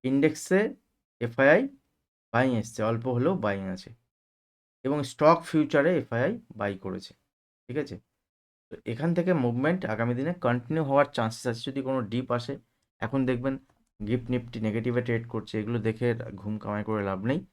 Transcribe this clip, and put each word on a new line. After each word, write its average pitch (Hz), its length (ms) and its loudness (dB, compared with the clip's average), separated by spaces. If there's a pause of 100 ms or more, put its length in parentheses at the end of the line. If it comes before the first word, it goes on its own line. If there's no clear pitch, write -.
ইন্ডেক্সে 151 500 4 (600)
এফআইআই 139 400 6 (720)
বাইং 127 180 4 (100)
এসছে, - 180 -10 (100)
অল্প 117 160 -2 (100)
হলেও 135 180 2 (120)
বাইং 98 180 -2 (120)
আছে - 140 -16 (960)
এবং 143 120 0 (140)
স্টক 165 280 6 (100)
ফিউচারে 151 420 4 (100)
এফআইআই 123 320 0 (260)
বাই 101 140 -2 (120)
করেছে। 95 260 -8 (540)
ঠিক 123 180 -6
আছে? - 120 -10 (760)
তো - 60 -14 (160)
এখান 135 260 -2
থেকে 175 140 2 (140)
মুভমেন্ট 143 360 0 (120)
আগামী 117 260 0
দিনে 160 140 -2 (120)
কন্টিনিউ 123 440 0
হওয়ার 139 260 4
চান্সেস 113 360 -4
আছে 113 180 -6
যদি 139 180 -6
কোনো 131 120 -2 (120)
ডিপ 123 160 -2 (100)
আসে। 131 160 -6 (480)
এখন 135 180 -2 (100)
দেখবেন 131 260 0 (440)
গিফট 117 340 -2
নিফটি 120 240 -4 (100)
নেগেটিভে 117 400 0
ট্রেড 117 160 0 (100)
করছে, 107 280 -6
এগুলো 117 160 -2 (100)
দেখে 113 200 0 (340)
ঘুম 107 120 -6 (100)
কামাই 104 260 -4
করে 107 200 0
লাভ 95 100 -2 (100)
নেই। - 100 0 (140)